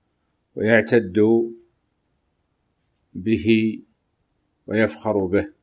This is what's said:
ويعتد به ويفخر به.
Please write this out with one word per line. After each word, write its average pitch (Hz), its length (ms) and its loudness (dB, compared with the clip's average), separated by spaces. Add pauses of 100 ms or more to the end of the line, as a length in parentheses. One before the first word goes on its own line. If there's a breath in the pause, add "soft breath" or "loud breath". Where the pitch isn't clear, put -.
(560)
ويعتد 110 640 2 (1900)
به 110 720 -2 (840)
ويفخر 101 580 -2
به. 95 380 -2